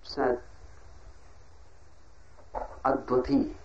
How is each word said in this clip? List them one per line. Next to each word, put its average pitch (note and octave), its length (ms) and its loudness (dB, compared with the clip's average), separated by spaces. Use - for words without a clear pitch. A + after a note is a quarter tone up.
शायद B2+ 360 4
अद्वितीय। C3 800 6